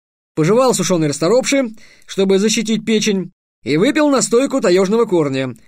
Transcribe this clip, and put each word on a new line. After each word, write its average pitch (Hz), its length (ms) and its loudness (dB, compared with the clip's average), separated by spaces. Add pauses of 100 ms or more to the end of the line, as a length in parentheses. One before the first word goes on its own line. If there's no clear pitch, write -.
(340)
Пожевал 220 400 2
сушёной 165 340 0
расторопши, 226 640 0 (360)
чтобы 196 320 0
защитить 220 460 -2
печень, 214 480 -2 (320)
и 139 140 -2
выпил 294 320 2
настойку 262 500 0
таёжного 196 460 2
корня, 135 500 -2 (120)